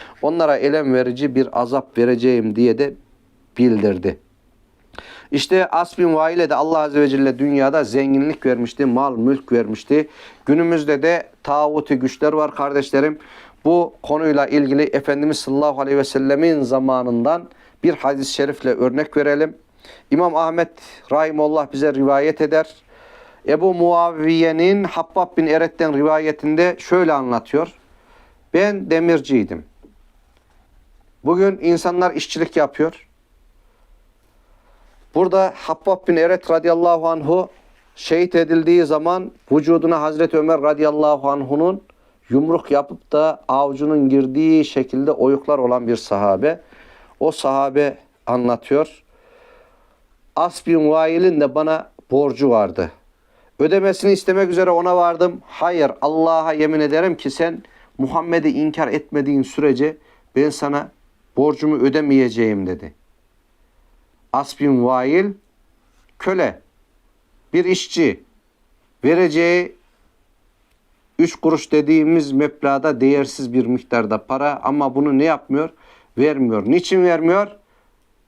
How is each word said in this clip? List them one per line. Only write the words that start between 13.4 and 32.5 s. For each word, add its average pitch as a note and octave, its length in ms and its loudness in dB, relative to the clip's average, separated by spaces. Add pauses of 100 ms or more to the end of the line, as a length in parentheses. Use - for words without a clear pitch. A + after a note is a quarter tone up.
Bu F3 380 0
konuyla D3 440 0
ilgili C#3+ 360 0
Efendimiz D3 560 -2
sallallahu C#3 420 -2
aleyhi C#3 180 0
ve C#3 60 0
sellemin C#3+ 580 0
zamanından C3 840 -2 (360)
bir E3 100 2
hadis-i C#3 380 -4
şerifle C#3 380 -4
örnek B2+ 460 -2
verelim. D3 400 0 (540)
İmam E3 260 2
Ahmet E3 340 0 (420)
Rahimullah D3+ 600 0
bize C#3+ 220 0
rivayet C#3 460 0
eder. D#3 340 0 (760)
Ebu E3+ 260 2
Muaviye'nin E3+ 1120 2
Habbab F3 520 -4
bin D#3+ 100 0
Eret'ten D#3 500 0
rivayetinde D#3 840 0
şöyle F3 340 0
anlatıyor. C3+ 600 -2 (840)
"Ben G3 360 0
demirciydim." C#3+ 760 0 (1600)
Bugün F#3+ 380 0
insanlar F3 520 0
işçilik D3+ 420 -6